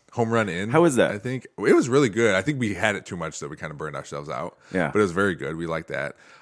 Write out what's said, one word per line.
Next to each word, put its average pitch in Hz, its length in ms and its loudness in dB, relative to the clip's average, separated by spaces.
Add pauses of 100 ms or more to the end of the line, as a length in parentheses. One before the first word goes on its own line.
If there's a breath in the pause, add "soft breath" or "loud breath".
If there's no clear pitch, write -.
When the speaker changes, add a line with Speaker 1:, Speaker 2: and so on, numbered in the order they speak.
(120)
Speaker 1:
Home 113 180 0
Run 113 180 2
Inn, 95 220 -4
Speaker 2:
How 160 160 6
is 143 100 2
that? 98 160 4
Speaker 1:
I 104 60 -6
think. 123 280 -8 (120)
It 113 160 4
was 302 140 4
really 131 200 4
good. 107 260 4
I 92 80 2
think 143 160 -2
we 110 160 0
had 104 220 0
it - 100 -8
too 101 100 -8
much 80 240 -6
that 76 100 -8
we 78 60 -12
kinda 78 180 -10
burned 73 220 -10
ourselves 71 340 -10
out. 69 280 -8 (140 loud breath)
Speaker 2:
Yeah. 87 200 0
Speaker 1:
But 98 80 0
it - 20 6
was 92 100 2
very 95 220 2
good. 76 220 -8
We 85 100 -6
liked 80 220 -6
that. 69 280 -8 (260 loud breath)